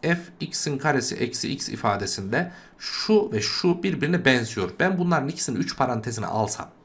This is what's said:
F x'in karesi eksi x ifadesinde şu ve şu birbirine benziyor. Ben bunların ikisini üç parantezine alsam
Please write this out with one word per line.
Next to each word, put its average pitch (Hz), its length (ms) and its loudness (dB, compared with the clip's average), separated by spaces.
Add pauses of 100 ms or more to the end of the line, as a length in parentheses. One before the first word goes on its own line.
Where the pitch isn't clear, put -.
F 170 160 2 (220)
x'in - 380 -2
karesi 139 360 2
eksi - 340 -2
x - 200 -4
ifadesinde 104 840 0 (260)
şu - 540 2
ve 107 80 0
şu 175 420 0
birbirine 170 420 0
benziyor. 113 460 2 (100)
Ben 185 180 2
bunların 165 300 2
ikisini 135 300 -4
üç - 180 -4
parantezine 113 500 -2
alsam 104 440 -2 (140)